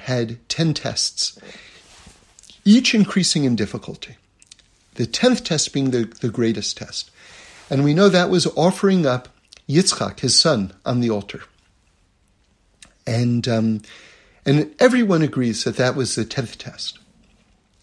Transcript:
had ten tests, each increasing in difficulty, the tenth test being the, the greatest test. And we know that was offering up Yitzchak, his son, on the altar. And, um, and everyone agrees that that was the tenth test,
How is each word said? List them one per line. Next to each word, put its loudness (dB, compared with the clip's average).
had -4
ten 0
tests, -6
each 6
increasing 2
in 2
difficulty, -8
the -4
tenth 0
test -4
being -2
the, 0
the -2
greatest -4
test. -14
And 0
we 2
know 6
that 2
was 2
offering 2
up -2
Yitzchak, 0
his 2
son, 2
on 0
the 0
altar. -6
And, 0
um, 0
and 2
everyone 4
agrees -2
that -4
that 0
was -4
the -2
tenth -8
test, -14